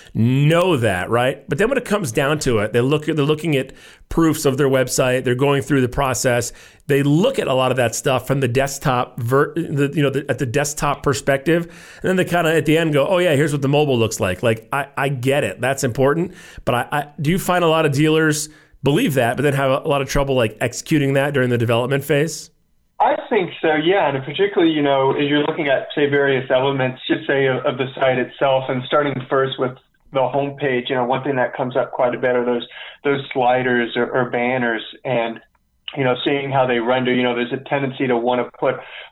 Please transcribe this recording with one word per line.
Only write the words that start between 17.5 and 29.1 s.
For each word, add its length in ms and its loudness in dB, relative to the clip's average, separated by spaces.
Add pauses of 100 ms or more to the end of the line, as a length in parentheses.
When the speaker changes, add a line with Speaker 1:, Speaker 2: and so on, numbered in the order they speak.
Speaker 1:
a 40 4
lot 180 4
of 60 0
dealers 560 2 (340)
believe 320 2
that, 220 2
but 60 -2
then 120 2
have 160 0
a, 160 0
a 20 0
lot 120 2
of 80 -4
trouble, 280 0
like, 240 0
executing 540 0
that 200 0
during 160 2
the 80 2
development 460 0
phase? 460 -2 (480)
Speaker 2:
I 180 2 (120)
think 220 0 (100)
so, 140 2
yeah. 340 2
And 160 -4
particularly, 480 2
you 100 0
know, 280 4
as 180 0
you're 140 2
looking 260 -2
at, 260 0
say, 140 2
various 420 0
elements, 560 0
just 200 -2
say, 200 2
of, 200 0
of 100 -2
the 180 -4
site 240 0
itself, 500 0
and 180 -4
starting 280 0 (140)